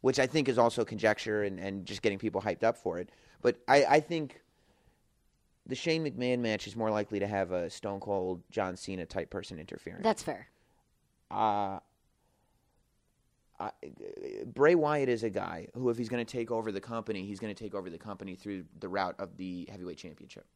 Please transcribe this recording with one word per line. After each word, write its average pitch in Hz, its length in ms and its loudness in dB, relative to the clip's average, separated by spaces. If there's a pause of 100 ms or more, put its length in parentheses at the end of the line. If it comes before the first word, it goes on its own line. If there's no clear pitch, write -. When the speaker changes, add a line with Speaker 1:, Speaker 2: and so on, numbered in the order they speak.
Speaker 1:
which 127 160 4
I 135 80 6
think 139 240 2
is 117 80 4
also 117 260 4
conjecture 107 600 2
and, 98 140 -2
and 98 280 -6
just 104 160 -8
getting 98 160 2
people 101 240 -2
hyped 95 200 -2
up 113 140 4
for 87 220 -4
it. 92 120 -6 (300)
But - 260 2
I, 139 200 8
I 151 140 8
think 156 420 -6 (1200)
the 131 100 -6
Shane 160 300 0
McMahon 123 360 0
match 110 260 0
is 104 100 -10
more 110 140 2
likely 104 300 0
to 101 60 0
have 98 260 0
a 87 180 0
Stone 98 300 -6
Cold 92 500 -2
John 92 260 -2
Cena 92 300 -6
type 90 240 -6
person 90 280 -8
interfering. - 440 -12
Speaker 2:
That's - 200 2
fair. - 260 -8 (840)
Speaker 1:
Uh, 101 500 2 (1800)
I, 101 100 -6 (760)
Bray 143 280 6
Wyatt 151 340 2
is 117 140 2
a 113 80 0
guy 87 440 -6
who, 123 160 2
if 113 60 2
he's 120 120 -4
gonna 120 160 -2
take 117 260 -4
over 110 220 -2
the 95 80 -4
company, 110 440 -6
he's 98 140 -8
gonna 107 160 -6
take 101 200 -10
over 95 160 -6
the 82 80 -12
company 98 360 -10
through 95 300 -8 (160)
the 95 80 -8
route 92 300 0
of 95 180 -8
the 90 340 -8
heavyweight 90 280 -12
championship. - 580 -18